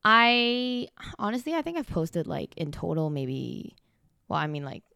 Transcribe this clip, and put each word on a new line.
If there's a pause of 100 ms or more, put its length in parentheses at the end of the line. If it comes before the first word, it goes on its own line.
I, (300)
honestly,
I
think
I've
posted,
like,
in
total
maybe, (520)
well,
I
mean,
like (140)